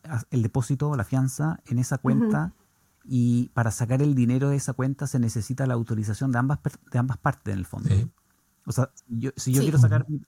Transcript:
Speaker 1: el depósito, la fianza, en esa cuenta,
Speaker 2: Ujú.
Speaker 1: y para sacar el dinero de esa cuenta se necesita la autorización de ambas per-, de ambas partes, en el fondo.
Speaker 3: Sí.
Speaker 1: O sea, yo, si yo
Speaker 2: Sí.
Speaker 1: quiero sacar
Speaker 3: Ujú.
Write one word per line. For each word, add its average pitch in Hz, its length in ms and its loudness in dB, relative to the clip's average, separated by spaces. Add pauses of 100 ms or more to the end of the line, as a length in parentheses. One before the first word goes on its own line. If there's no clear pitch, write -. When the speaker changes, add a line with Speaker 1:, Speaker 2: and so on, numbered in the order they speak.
(300)
Speaker 1:
el 123 140 0
depósito, 139 520 -2
la 117 100 -2
fianza, 135 600 -2
en 120 140 -2
esa 127 180 -2
cuenta, 185 560 0
Speaker 2:
Ujú. - 0 - (520)
Speaker 1:
y 120 480 2
para 113 180 0
sacar 123 320 0
el 147 100 2
dinero 131 360 2
de 143 80 2
esa 135 160 -4
cuenta 135 340 -4
se 131 120 -2
necesita 120 460 -2
la 127 80 0
autorización 113 580 -2
de 120 80 0
ambas 135 200 0
per-, - 200 -8 (120)
de 127 80 0
ambas 131 180 -2
partes, - 360 -4
en 98 60 -4
el 95 60 -6
fondo. 101 240 -4
Speaker 3:
Sí. 104 220 2 (540)
Speaker 1:
O 123 60 -4
sea, 127 200 0 (160)
yo, 117 300 -6
si 131 160 0
yo 135 80 4
Speaker 2:
Sí. 135 40 2
Speaker 1:
quiero 143 140 2
sacar 113 240 6
Speaker 3:
Ujú. 151 240 -6